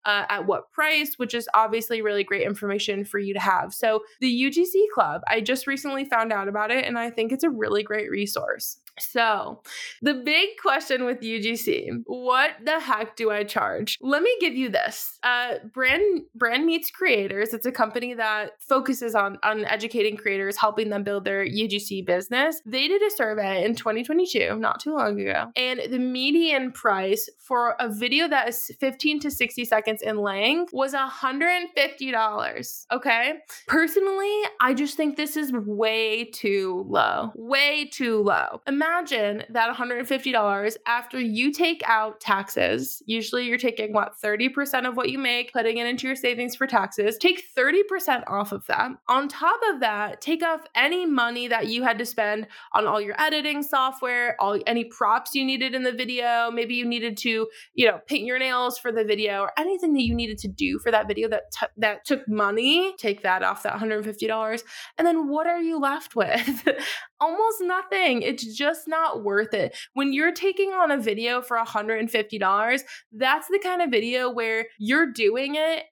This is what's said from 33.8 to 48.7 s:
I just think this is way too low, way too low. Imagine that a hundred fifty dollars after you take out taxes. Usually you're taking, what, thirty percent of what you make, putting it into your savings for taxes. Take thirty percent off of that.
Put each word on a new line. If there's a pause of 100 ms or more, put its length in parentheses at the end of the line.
I
just
think
this
is
way
too
low,
way
too
low.
Imagine
that
a
hundred
fifty
dollars
after
you
take
out
taxes.
Usually
you're
taking,
what,
thirty
percent
of
what
you
make,
putting
it
into
your
savings
for
taxes.
Take (120)
thirty
percent
off
of
that. (160)